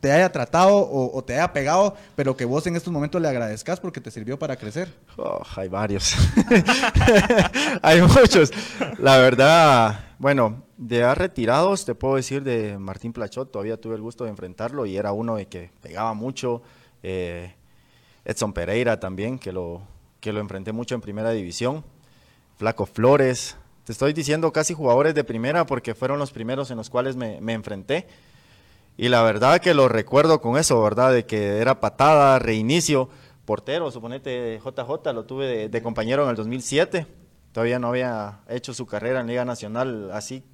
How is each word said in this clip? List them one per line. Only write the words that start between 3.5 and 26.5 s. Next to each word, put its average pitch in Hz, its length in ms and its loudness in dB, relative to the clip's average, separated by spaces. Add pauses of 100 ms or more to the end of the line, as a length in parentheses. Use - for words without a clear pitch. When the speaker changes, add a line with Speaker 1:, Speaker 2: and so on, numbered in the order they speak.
Speaker 1:
porque 165 200 -10
te 113 120 -16
sirvió 117 260 -10
para 143 180 -6
crecer? 139 360 -10 (240)
Speaker 2:
Oh, 50 260 -6 (140)
hay 95 120 -8
varios. 98 460 -2 (220)
<laughs> 240 1500 4
Hay 160 200 8
muchos. 190 480 8 (480)
La 135 200 8
verdad, 127 840 6 (180)
bueno, 127 440 0 (140)
de 120 220 -4
ya 123 160 4
retirados 175 720 0
te 117 100 -4
puedo 135 220 -2
decir 135 260 -4
de 110 360 -4
Martín 98 340 -12
Plachot, 123 380 -10
todavía 110 300 -8
tuve 113 160 -10
el 107 60 -10
gusto 120 220 -12
de 113 60 -8
enfrentarlo 107 560 -10
y 95 100 -6
era 101 160 -4
uno 113 240 -4
de 98 100 -8
que 87 240 -16 (100)
pegaba 107 340 -8
mucho. 120 480 -6 (400)
Eh, 90 520 -10 (680)
Edson - 280 -6
Pereira 107 480 -2
también, 98 380 -8
que 95 140 -12
lo, 87 300 -10 (380)
que 107 120 -8
lo 104 80 -6
enfrenté 95 320 -10
mucho 120 220 -8
en 117 60 -6
primera 104 300 -6
división. 117 540 -6 (720)
Flaco 104 300 -4
Flores. 127 680 2 (280)
Te - 80 -12
estoy 139 200 -2
diciendo 156 400 -2
casi 156 220 -2
jugadores 147 400 2
de 147 100 0
primera 123 400 -2
porque 123 300 -6
fueron 131 240 -4
los 143 120 -6
primeros 127 400 -8